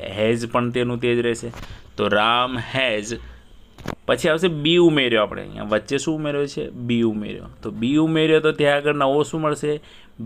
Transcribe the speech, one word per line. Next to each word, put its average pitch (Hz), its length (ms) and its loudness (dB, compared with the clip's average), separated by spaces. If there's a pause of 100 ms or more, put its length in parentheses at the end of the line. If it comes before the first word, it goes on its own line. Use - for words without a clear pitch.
(180)
હેઝ 113 340 0
પણ 120 200 0
તેનું 120 280 -2
તે 120 160 2
જ 120 140 0
રહેશે. 117 200 -6 (460)
તો 104 120 0
રામ 120 480 2 (140)
હેઝ, 117 400 -2 (960)
પછી 123 240 0
આવશે 160 180 0 (140)
બી 165 220 4
ઉમેર્યો, 131 400 4
આપણે 92 180 -4
અહીંયા 104 300 -10
વચ્ચે 107 320 0
શું 160 140 -2
ઉમેર્યો 147 360 -2
છે? 151 100 -6 (240)
બી 117 220 2
ઉમેર્યો. 104 400 -8 (120)
તો 110 80 -8
બી 117 340 0
ઉમેર્યો 160 420 4
તો 156 60 4
ત્યાં 143 260 2
આગળ 147 240 0
નવો 139 260 4
શું 165 160 -6
મળશે? 147 280 -2 (540)